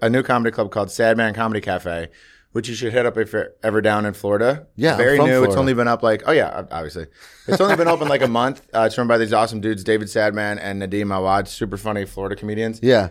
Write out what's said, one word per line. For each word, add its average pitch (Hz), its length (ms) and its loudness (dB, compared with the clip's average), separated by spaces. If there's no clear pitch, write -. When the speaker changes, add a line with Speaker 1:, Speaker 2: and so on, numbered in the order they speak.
Speaker 1:
a 117 80 2
new 123 140 2
comedy 120 300 0
club 104 180 -2
called 101 200 -2
Sad 113 280 2
Man 110 160 0
Comedy 110 260 -2
Cafe, 87 480 -6
which 110 140 -4
you 117 80 -10
should 113 200 -6
hit 123 100 2
up 120 140 -2
if 110 160 -2
you're 104 160 -4
ever 107 200 2
down 107 240 2
in 104 80 -4
Florida. 113 600 0
Speaker 2:
Yeah, 151 180 2
I'm 113 60 -2
Speaker 1:
Very 127 200 4
Speaker 2:
from 143 80 4
Speaker 1:
new. 131 60 4
It's 127 60 4
Speaker 2:
Florida. 98 120 2
Speaker 1:
only 135 140 2
been 120 120 2
up, 117 160 0
like, 110 220 2
oh 139 80 2
yeah, 120 160 2
ob-, - 220 -10
obviously. 80 360 -10
It's - 140 2
only 196 160 2
been 165 120 2
open, 151 200 2
like, 139 140 0
a 131 60 4
month. 120 340 -2
Uh, 113 120 4
it's 110 100 -4
run 123 100 0
by 117 120 4
these 113 160 0
awesome 110 260 0
dudes, 101 240 -4
David 107 240 0
Sadman 104 500 0
and 98 240 -8
Nadeem 101 320 -2
Awad, 95 320 0
super 101 300 -8
funny 101 300 -6
Florida 98 300 -8
comedians. 110 460 -6
Speaker 2:
Yeah. 113 280 4